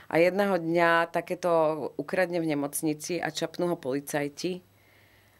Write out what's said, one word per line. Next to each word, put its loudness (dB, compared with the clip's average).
A -4
jedného 4
dňa 4
takéto -4
ukradne -2
v 0
nemocnici -2
a -2
čapnú -2
ho -4
policajti. -4